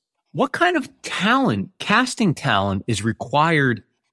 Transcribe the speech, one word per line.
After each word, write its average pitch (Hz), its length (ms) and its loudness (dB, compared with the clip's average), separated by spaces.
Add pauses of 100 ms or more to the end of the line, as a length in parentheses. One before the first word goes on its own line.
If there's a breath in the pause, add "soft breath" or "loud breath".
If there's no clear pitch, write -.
(340)
What 254 180 -2
kind 359 240 0
of 285 140 -2 (120)
talent, 196 680 0 (100)
casting 233 560 0
talent, 98 520 0
is 104 160 -2
required 135 800 0 (300)